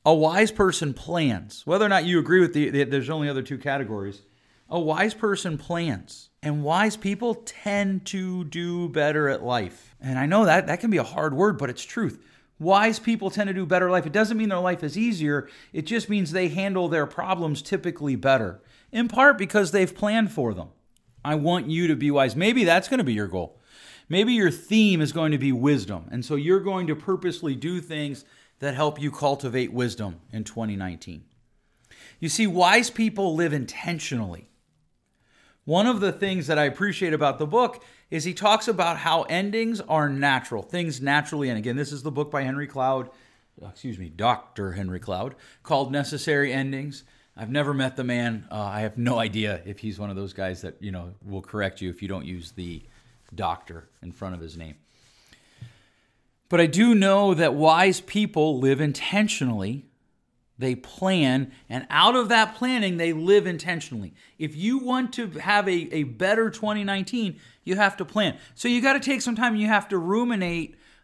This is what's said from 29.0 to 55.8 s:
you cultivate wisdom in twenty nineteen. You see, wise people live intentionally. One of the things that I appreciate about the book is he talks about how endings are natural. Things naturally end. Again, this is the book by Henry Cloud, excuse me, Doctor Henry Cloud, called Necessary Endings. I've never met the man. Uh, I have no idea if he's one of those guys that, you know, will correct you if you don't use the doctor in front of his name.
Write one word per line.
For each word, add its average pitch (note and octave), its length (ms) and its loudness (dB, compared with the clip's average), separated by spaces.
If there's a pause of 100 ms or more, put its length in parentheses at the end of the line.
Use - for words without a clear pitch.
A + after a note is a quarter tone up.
you D3 80 -2
cultivate C3 640 -2
wisdom G#2+ 480 -4 (100)
in A2 120 -8
twenty G#2+ 320 -6
nineteen. F2+ 480 -10 (960)
You E3 100 -4
see, A3 160 0
wise F#3+ 460 4
people G#3 440 -2
live E3 180 0
intentionally. B2 960 -6 (1120)
One F3 220 2
of A#3+ 140 2
the F#3+ 120 2
things F#3 360 -2
that D#3 100 0
I D3+ 80 4
appreciate F3 480 0
about C#3+ 240 2
the D#3 80 -2
book A#3 380 0 (260)
is D#3+ 140 -4
he F3+ 100 -4
talks G#3+ 340 2
about E3+ 300 0
how D#3+ 260 2
endings G3+ 560 -2
are D3+ 300 0
natural. C3+ 540 0
Things E3 360 -6
naturally C#3+ 500 0
end. A2+ 100 -2
Again, A#2+ 180 -4
this C#3+ 140 -4
is C#3+ 100 -10
the D3 100 -6
book D3 200 -4
by C#3 100 -2
Henry C3+ 240 -6
Cloud, C3 460 -2 (500)
excuse G2+ 380 -12
me, F2 100 -12
Doctor G2+ 640 -4
Henry F#2 260 -6
Cloud, G#2 360 -6 (260)
called C#3 300 -2
Necessary C#3+ 600 -2
Endings. C3+ 520 -6 (340)
I've A2 140 -10
never C#3+ 240 0
met C3 200 -2
the C3 80 -6
man. A#2+ 480 -4
Uh, G#2+ 80 -8
I G#2 220 -6
have A2 160 -6
no A#2+ 220 0
idea G#2+ 440 -2
if G2+ 160 -12
he's G#2 200 -10
one G#2 100 -8
of G2 60 -8
those G2 180 -8
guys F#2 300 -6
that, F2 180 -14
you G2+ 100 -8
know, F2+ 220 -10 (100)
will G2 200 -10
correct G2+ 360 -4
you F2+ 120 -6
if E2+ 100 -16
you G2 60 -6
don't F2+ 180 -8
use E2+ 260 -12
the E2+ 320 -12 (500)
doctor E2+ 540 -8 (140)
in F2 100 -14
front F#2 220 -12
of E2+ 80 -12
his D#2+ 160 -14
name. D#2+ 180 -14 (1700)